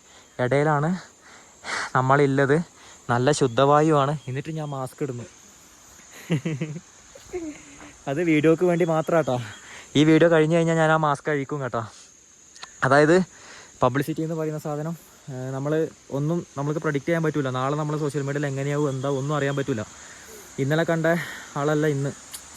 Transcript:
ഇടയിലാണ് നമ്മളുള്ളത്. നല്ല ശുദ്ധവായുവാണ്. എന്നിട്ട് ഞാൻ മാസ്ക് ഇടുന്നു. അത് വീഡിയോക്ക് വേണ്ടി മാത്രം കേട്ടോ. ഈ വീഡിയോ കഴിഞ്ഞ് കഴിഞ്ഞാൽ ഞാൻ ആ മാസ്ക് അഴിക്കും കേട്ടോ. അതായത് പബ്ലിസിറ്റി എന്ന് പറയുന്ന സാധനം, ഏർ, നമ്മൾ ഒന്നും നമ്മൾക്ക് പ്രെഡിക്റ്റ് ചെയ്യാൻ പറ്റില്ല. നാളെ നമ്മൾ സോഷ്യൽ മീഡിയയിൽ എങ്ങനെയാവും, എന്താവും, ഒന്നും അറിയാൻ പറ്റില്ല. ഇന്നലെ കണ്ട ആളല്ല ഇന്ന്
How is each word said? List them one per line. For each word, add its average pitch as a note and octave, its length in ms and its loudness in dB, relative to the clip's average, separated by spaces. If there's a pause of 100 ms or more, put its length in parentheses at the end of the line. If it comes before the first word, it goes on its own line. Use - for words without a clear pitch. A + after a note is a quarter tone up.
(440)
ഇടയിലാണ് D3 460 2 (1080)
നമ്മളുള്ളത്. C3+ 600 4 (560)
നല്ല B2 160 2 (100)
ശുദ്ധവായുവാണ്. C#3+ 760 4 (160)
എന്നിട്ട് C3+ 300 -8
ഞാൻ D3+ 160 -8
മാസ്ക് C3 300 -8
ഇടുന്നു. A#2+ 220 -8 (2750)
അത് C#3 100 -2 (100)
വീഡിയോക്ക് D#3+ 400 4
വേണ്ടി E3+ 140 2 (100)
മാത്രം D#3+ 240 0
കേട്ടോ. C3 180 0 (640)
ഈ - 20 8 (100)
വീഡിയോ D#3+ 240 6
കഴിഞ്ഞ് D#3 220 4
കഴിഞ്ഞാൽ E3 240 2
ഞാൻ D#3 140 4
ആ - 100 4
മാസ്ക് C#3+ 280 -2
അഴിക്കും C#3+ 320 -4
കേട്ടോ. A#2 180 -4 (1040)
അതായത് D3+ 300 6 (680)
പബ്ലിസിറ്റി C#3+ 440 0
എന്ന് E3 140 -6
പറയുന്ന D#3 260 -4
സാധനം, D#3 280 -6 (380)
ഏർ, C3 240 -8
നമ്മൾ C#3+ 160 -4 (460)
ഒന്നും D#3 200 0 (200)
നമ്മൾക്ക് D3+ 260 -4
പ്രെഡിക്റ്റ് D3 260 -4
ചെയ്യാൻ E3 160 0
പറ്റില്ല. D3 320 -2
നാളെ C3+ 220 -2
നമ്മൾ D3+ 240 -4
സോഷ്യൽ C#3+ 240 -4
മീഡിയയിൽ C#3+ 240 -4
എങ്ങനെയാവും, C#3+ 420 -2
എന്താവും, C3+ 280 -4
ഒന്നും D3 160 -4
അറിയാൻ C#3 200 -2
പറ്റില്ല. B2 260 -4 (800)
ഇന്നലെ D#3 260 2
കണ്ട E3 160 0 (540)
ആളല്ല D3+ 260 0 (100)
ഇന്ന് C#3 160 -4 (440)